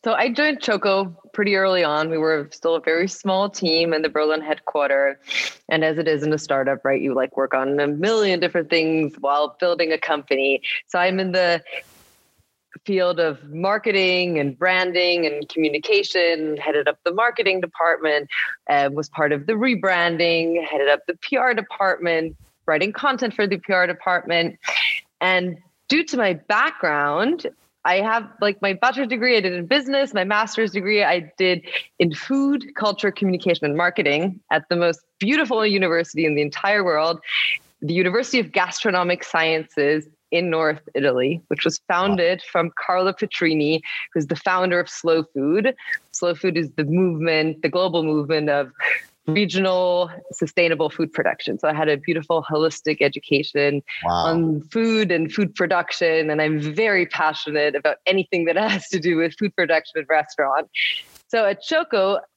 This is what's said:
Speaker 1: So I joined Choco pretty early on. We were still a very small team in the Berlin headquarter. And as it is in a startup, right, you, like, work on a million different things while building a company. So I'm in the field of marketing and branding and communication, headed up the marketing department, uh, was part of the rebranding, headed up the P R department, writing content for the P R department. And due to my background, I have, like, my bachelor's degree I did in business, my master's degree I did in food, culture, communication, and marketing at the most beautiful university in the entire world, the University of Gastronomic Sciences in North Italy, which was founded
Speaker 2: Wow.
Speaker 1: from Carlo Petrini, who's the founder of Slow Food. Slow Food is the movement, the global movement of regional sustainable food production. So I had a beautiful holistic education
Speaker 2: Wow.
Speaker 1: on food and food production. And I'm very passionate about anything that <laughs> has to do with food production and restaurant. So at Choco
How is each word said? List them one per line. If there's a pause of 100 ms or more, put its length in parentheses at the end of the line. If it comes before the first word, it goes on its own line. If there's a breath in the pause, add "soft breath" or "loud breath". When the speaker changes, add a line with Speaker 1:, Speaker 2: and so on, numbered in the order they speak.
Speaker 1:
So
I
joined
Choco (180)
pretty
early
on.
We
were
still
a
very
small
team
in
the
Berlin
headquarter. (500 loud breath)
And
as
it
is
in
a
startup,
right,
you,
like,
work
on
a
million
different
things
while
building
a
company. (260 loud breath)
So
I'm
in
the (1200 loud breath)
field
of
marketing
and
branding
and
communication,
headed
up
the
marketing
department, (400 loud breath)
uh,
was
part
of
the
rebranding,
headed
up
the
P
R
department, (300)
writing
content
for
the
P
R
department. (640 loud breath)
And (300)
due
to
my
background, (360)
I
have, (100)
like,
my
bachelor's
degree
I
did
in
business,
my
master's
degree
I
did (340 loud breath)
in
food,
culture,
communication,
and
marketing (120)
at
the
most (180)
beautiful
university
in
the
entire
world, (640 loud breath)
the
University
of
Gastronomic
Sciences (220)
in
North (120)
Italy,
which
was
founded
Speaker 2:
Wow.
Speaker 1:
from
Carlo
Petrini, (320 loud breath)
who's
the
founder
of
Slow (100)
Food. (380 loud breath)
Slow
Food
is
the
movement,
the
global
movement
of (560 loud breath)
regional (220)
sustainable
food
production.
So
I
had
a
beautiful
holistic
education (200 loud breath)
Speaker 2:
Wow.
Speaker 1:
on
food
and
food
production.
And
I'm
very
passionate
about (100)
anything
that
<laughs>
has
to
do
with
food
production
and
restaurant. (580 loud breath)
So
at
Choco (180)